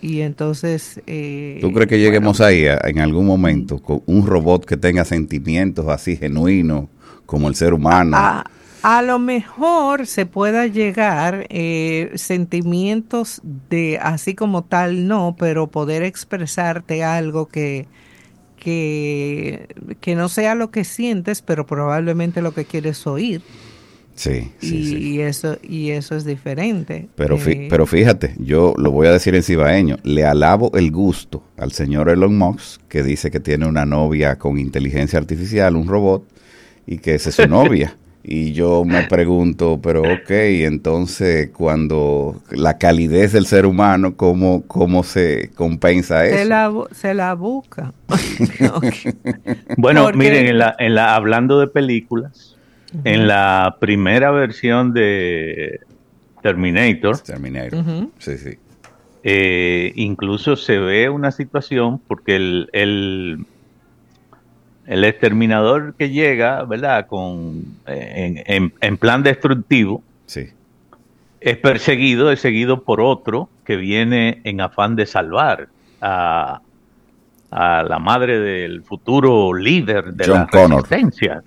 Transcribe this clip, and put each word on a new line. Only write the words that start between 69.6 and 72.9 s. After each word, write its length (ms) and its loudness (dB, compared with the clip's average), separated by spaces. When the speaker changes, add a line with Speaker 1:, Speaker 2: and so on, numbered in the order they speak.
Speaker 2:
Sí. 220 -12
Speaker 3:
es 160 0
perseguido, 720 2
es 80 0
seguido 440 0
por 180 0